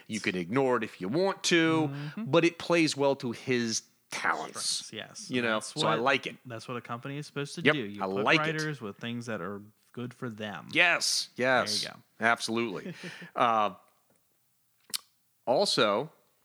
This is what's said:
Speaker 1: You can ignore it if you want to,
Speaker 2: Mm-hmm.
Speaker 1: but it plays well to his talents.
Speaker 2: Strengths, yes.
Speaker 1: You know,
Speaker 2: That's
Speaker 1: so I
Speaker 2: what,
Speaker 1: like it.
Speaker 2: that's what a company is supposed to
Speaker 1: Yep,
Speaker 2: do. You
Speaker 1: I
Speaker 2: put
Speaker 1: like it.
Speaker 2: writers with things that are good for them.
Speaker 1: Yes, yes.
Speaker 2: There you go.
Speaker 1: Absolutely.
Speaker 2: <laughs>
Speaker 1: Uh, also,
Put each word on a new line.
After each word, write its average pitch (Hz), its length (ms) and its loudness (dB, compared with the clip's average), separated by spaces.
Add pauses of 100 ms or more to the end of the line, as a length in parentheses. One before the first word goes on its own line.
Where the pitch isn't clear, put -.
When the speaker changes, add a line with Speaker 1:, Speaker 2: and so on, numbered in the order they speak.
Speaker 1:
You 107 120 -6
can 98 160 -2
ignore 120 420 0
it 110 60 -4
if - 180 -10
you 90 60 -2
want 180 360 -2
to, 160 480 4
Speaker 2:
Mm-hmm. 147 340 -8
Speaker 1:
but 165 200 6
it 170 140 2
plays 165 360 2
well 139 220 4
to 127 140 -4
his 117 520 0 (280)
talents. - 720 -2
Speaker 2:
Strengths, - 80 -16
yes. - 380 -12
Speaker 1:
You 127 100 2
know, 113 140 2
Speaker 2:
That's - 260 -4
Speaker 1:
so 151 60 2
I 110 80 2
Speaker 2:
what, 113 80 0
Speaker 1:
like 135 240 2
it. 120 80 -10 (100)
Speaker 2:
that's 117 220 -12
what 123 100 -6
a 113 40 -10
company 139 360 -10
is 147 80 -8
supposed 143 300 -8
to 170 80 -8
Speaker 1:
Yep, 147 100 6
Speaker 2:
do. 147 80 -2
You 101 220 -6
Speaker 1:
I - 40 0
Speaker 2:
put 98 160 0
Speaker 1:
like 156 180 6
it. 156 120 0
Speaker 2:
writers 151 280 -4
with 101 160 -10
things 117 300 -8
that 107 140 -4
are 101 200 -8 (320)
good 123 200 -8
for 127 160 -8
them. 104 440 -8
Speaker 1:
Yes, 170 640 2
yes. 120 440 4
Speaker 2:
There - 120 -6
you - 20 -20 (240)
go. 107 80 2
Speaker 1:
Absolutely. 117 640 -2 (200)
Speaker 2:
<laughs> - 220 -16
Speaker 1:
Uh, 110 360 4 (1700)
also, 135 640 2 (340)